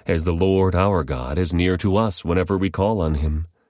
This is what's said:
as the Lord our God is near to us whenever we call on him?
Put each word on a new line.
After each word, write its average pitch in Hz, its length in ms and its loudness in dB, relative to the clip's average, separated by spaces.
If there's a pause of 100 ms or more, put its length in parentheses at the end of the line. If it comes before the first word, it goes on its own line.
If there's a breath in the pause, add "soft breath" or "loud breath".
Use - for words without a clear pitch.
as 85 180 -2
the 85 80 -2
Lord 95 420 2
our 92 300 2
God 67 340 -6
is 87 160 0
near 90 220 2
to 95 220 0
us 110 260 -2
whenever 90 340 0
we 95 120 0
call 101 320 0
on 78 140 0
him? 76 320 -2 (220)